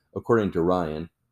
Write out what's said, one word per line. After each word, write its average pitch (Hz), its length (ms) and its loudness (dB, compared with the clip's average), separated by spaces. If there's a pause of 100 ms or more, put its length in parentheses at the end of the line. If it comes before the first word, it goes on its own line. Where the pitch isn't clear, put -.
(160)
According 104 360 2
to 85 100 -2
Ryan, 85 480 -2 (220)